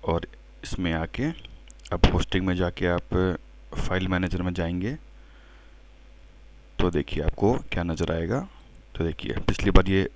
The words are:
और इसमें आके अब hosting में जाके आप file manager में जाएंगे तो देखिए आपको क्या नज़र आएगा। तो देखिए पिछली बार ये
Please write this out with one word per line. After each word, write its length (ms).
और 220
इसमें 280
आके 360
अब 200
hosting 340
में 100
जाके 300
आप 520
file 340
manager 340
में 120
जाएंगे 420
तो 120
देखिए 320
आपको 300
क्या 100
नज़र 300
आएगा। 280
तो 100
देखिए 320
पिछली 240
बार 180
ये 280